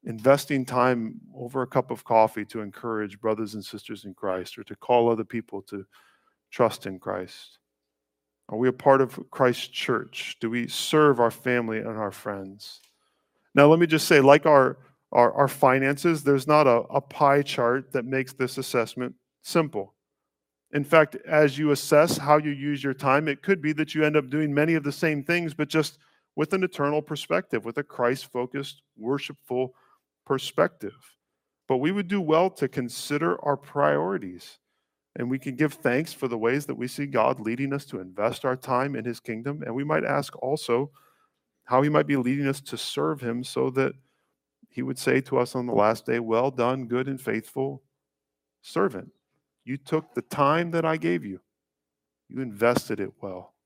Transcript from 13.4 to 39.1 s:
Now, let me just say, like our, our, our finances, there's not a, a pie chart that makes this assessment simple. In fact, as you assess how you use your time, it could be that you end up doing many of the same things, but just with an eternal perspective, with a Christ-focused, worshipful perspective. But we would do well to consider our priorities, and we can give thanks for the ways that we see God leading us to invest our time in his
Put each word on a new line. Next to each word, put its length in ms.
Now, 120
let 140
me 60
just 200
say, 140
like 260
our, 320
our, 220
our 160
finances, 760
there's 240
not 220
a, 220
a 100
pie 420
chart 500
that 120
makes 300
this 240
assessment 560
simple. 520
In 120
fact, 320
as 320
you 140
assess 440
how 200
you 140
use 340
your 100
time, 320
it 160
could 180
be 120
that 220
you 100
end 120
up 140
doing 240
many 200
of 100
the 80
same 320
things, 280
but 160
just 300
with 160
an 100
eternal 400
perspective, 600
with 140
a 40
Christ-focused, 1000
worshipful 800
perspective. 680
But 80
we 160
would 160
do 120
well 300
to 160
consider 800
our 120
priorities, 1040
and 160
we 80
can 160
give 200
thanks 380
for 140
the 100
ways 300
that 80
we 140
see 180
God 320
leading 340
us 140
to 140
invest 440
our 120
time 400
in 80
his 160